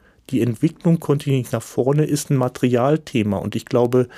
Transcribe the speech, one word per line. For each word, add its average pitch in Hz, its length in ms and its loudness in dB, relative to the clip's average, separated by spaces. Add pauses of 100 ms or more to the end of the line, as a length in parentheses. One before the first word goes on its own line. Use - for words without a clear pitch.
(300)
Die 123 120 0
Entwicklung 165 580 0
kontinuierlich 139 520 -2
nach 117 100 -4
vorne 143 420 0
ist - 260 -4
ein 147 60 2
Materialthema. 127 1000 0
Und 104 180 -6
ich - 80 -8
glaube, 123 540 2